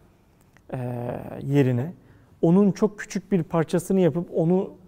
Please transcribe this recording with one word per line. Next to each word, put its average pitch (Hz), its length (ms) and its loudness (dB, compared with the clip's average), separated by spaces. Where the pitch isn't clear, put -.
e, 131 40 -8
yerine 139 500 0
onun 185 300 6
çok 208 280 -2
küçük - 320 -10
bir 180 120 2
parçasını 175 560 0
yapıp 170 360 0
onu, 180 360 0